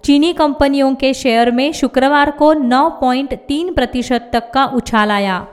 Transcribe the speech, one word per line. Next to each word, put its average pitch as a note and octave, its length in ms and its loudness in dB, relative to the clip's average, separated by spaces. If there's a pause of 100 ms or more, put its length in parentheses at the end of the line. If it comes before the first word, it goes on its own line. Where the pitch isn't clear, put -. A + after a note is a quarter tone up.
चीनी D4 280 2
कंपनियों C#4 600 0
के C4+ 200 -2
शेयर A#3+ 360 2
में C4 220 -2
शुक्रवार C#4+ 580 2
को D4 220 4
नौ C#4 360 2
पॉइंट C4 460 -2
तीन E4 400 -6
प्रतिशत B3 580 -2
तक A#3 180 -2
का C4+ 140 0
उछाल A#3 460 0
आया। F#3+ 420 -2